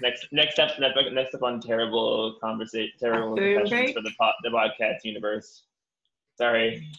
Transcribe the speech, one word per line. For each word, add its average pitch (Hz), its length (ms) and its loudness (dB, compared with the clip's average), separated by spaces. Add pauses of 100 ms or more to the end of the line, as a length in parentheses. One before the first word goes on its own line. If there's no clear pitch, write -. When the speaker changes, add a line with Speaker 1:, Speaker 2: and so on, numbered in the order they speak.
Speaker 1:
next, - 300 -2
next 151 260 2
up, 151 120 4 (100)
ne-, 131 320 2
next 131 240 -2
up 127 80 -6
on 120 160 0
terrible 113 840 0
conversa-, 110 460 -4 (100)
terrible 113 380 0
Speaker 2:
Bathroom 202 300 4
Speaker 1:
discussions 202 40 0
Speaker 2:
break? 247 240 2
Speaker 1:
for 110 80 -4
the 110 180 -6
po-, 110 120 4 (100)
the 120 80 -2
podcast 110 540 0
universe. 107 600 -6 (720)
Sorry. 117 520 2 (100)